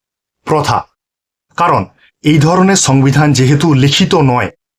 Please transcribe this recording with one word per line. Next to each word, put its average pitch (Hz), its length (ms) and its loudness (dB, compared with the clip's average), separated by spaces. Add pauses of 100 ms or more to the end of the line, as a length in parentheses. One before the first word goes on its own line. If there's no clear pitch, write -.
(460)
প্রথা। 139 320 -2 (800)
কারণ 160 240 -2 (420)
এই 151 140 2
ধরনের 185 480 2
সংবিধান 139 460 2
যেহেতু 135 420 0
লিখিত 143 380 0 (180)
নয়, 120 200 -4 (280)